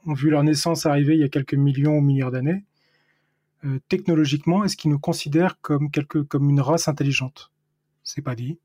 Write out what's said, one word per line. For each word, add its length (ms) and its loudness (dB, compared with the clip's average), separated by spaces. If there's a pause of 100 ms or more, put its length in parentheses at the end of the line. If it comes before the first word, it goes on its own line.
ont 80 -4
vu 160 0
leur 140 2
naissance 420 0
arriver 300 4
il 60 4
y 20 4
a 60 0
quelques 260 -4
millions 420 2
ou 40 2
milliards 280 2
d'années, 360 -4 (1000)
euh, 140 -4 (100)
technologiquement, 760 0
est-ce 140 -2
qu'ils 140 0
nous 80 0
considèrent 600 -2
comme 300 -2
quelque, 300 -4
comme 280 -2
une 140 4
race 260 0
intelligente ? 640 -4 (520)
C'est 180 -10
pas 140 -6
dit. 300 -8